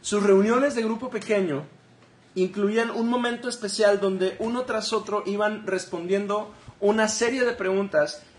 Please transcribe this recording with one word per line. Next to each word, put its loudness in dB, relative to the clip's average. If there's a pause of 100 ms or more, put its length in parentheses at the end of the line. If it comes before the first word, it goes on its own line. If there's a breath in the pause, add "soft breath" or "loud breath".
Sus -2
reuniones 4
de -2
grupo -4
pequeño -2 (680)
incluían 0
un -2
momento -2
especial 2
donde 0
uno -2
tras -4
otro -2
iban -2
respondiendo -4 (260 loud breath)
una 4
serie 0
de 0
preguntas 0 (160)